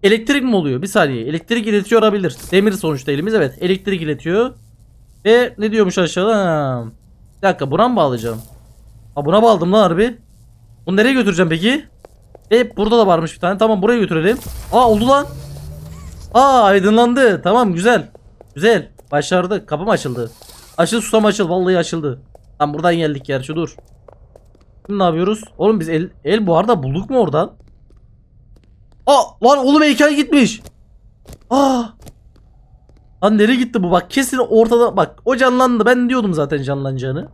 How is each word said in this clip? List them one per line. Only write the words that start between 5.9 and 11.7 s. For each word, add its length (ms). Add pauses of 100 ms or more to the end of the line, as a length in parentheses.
aşağıda? 380
Ha. 480 (520)
Bir 120
dakika, 220
buna 180
mı 80
bağlayacağım? 460 (720)
Ha, 100
buna 180
bağladım 300
lan 100
harbi. 360 (680)
Bunu 100
nereye 160
götüreceğim 360
peki? 360 (680)